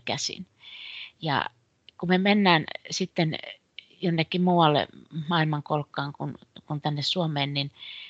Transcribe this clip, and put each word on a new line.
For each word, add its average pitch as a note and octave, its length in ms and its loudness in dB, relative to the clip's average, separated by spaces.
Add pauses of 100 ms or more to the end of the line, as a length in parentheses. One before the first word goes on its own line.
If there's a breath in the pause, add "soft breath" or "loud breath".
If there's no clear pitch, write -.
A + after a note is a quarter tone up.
käsin. - 400 -6 (760 loud breath)
Ja C#3+ 240 -2 (540)
kun F3 100 -6
me F#3 80 8
mennään F#3+ 460 6 (280)
sitten E3+ 460 -2 (640)
jonnekin E3+ 400 0
muualle E3 460 6 (420)
maailmankolkkaan D3+ 840 -2
kuin, C#3+ 220 -8 (300)
kuin D3 160 -6
tänne D3 200 -2
Suomeen, D3 520 -2
niin C#3+ 180 -4 (380 loud breath)